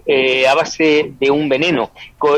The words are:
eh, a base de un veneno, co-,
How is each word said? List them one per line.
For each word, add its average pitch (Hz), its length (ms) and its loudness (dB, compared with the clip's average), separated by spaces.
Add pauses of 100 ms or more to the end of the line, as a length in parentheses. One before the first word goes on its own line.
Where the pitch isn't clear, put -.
eh, 131 400 0
a 139 80 2
base 151 640 0
de 135 100 0
un 147 180 0
veneno, 135 440 -2 (260)
co-, 147 200 2